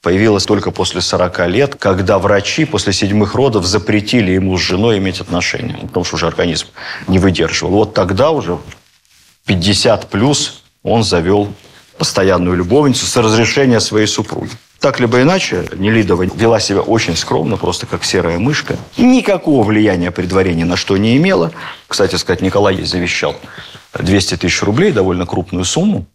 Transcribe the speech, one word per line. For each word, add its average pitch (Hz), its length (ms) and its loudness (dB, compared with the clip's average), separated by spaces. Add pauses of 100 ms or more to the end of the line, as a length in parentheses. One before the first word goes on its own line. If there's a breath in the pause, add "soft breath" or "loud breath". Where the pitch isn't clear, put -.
появилась 98 440 2
только - 260 0
после 90 300 -4
сорока 90 440 0
лет, 117 300 0
когда 98 420 0
врачи 101 460 0
после 101 300 -2
седьмых 101 420 0
родов 110 300 2
запретили 104 680 0
ему 95 260 0
с 85 40 -2
женой 101 380 0
иметь 90 200 -4
отношения, 87 640 -6
потому 87 240 -4
что - 100 -6
уже 82 120 -2
организм 82 400 -2 (420 loud breath)
не 92 100 4
выдерживал". 85 540 0
Вот 107 200 2
тогда 98 380 2
уже 87 260 -2 (880)
пятьдесят 101 640 0
плюс - 540 -2 (180)
он 110 220 0
завел 95 500 0 (440 loud breath)
постоянную 90 580 0
любовницу 120 500 2
с - 120 -2
разрешения 113 640 2
своей 107 260 0
супруги. - 440 -6 (280)
Так - 220 0
либо 123 200 4
иначе, 156 520 0
Нелидова 95 500 2
вела 107 380 2
себя 98 180 0
очень 101 380 0
скромно, - 400 -2
просто - 300 -4
как - 180 -6
серая 85 340 0
мышка. 123 380 -2 (180)
Никакого 190 720 4
влияния 101 440 2
при 90 160 -4
дворе 92 300 0
ни 82 80 0
на 87 140 0
что - 180 0
не 113 220 2
имела. 180 340 2 (380 loud breath)
Кстати 95 260 0
сказать, 90 260 -2
Николай 98 340 2
ей 82 100 -6
завещал 85 500 -4 (580 loud breath)
двести 92 440 0
тысяч - 240 -2
рублей, 151 320 2
довольно 92 320 0
крупную 92 400 -4
сумму 170 500 -2